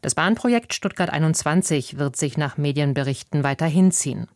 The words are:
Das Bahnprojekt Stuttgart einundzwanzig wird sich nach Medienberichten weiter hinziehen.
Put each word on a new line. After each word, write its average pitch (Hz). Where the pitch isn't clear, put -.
Das -
Bahnprojekt 233
Stuttgart 180
einundzwanzig 156
wird 139
sich 147
nach 147
Medienberichten 143
weiter 139
hinziehen. 160